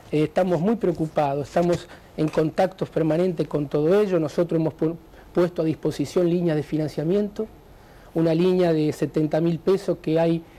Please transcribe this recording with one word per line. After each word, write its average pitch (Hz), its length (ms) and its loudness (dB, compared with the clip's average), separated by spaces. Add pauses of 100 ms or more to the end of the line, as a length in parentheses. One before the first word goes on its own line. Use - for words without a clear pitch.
(100)
Eh, 151 120 2
estamos 175 380 0
muy 214 160 2
preocupados, 151 720 -2
estamos 175 380 0 (300)
en 156 120 0
contactos 160 600 -2
permanentes 160 580 0
con 147 220 -4
todo 160 320 2
ello. 185 180 2
Nosotros 165 400 0
hemos 160 160 -2
pu-, 165 220 -2 (380)
puesto 175 280 0
a - 40 0
disposición 160 640 0
líneas 170 260 0
de 151 60 -2
financiamiento, 165 840 -2 (680)
una 165 200 2
línea 180 380 4
de 151 200 2
setenta 156 480 -2
mil 170 180 0
pesos 190 420 0
que 160 180 0
hay, 165 240 0 (160)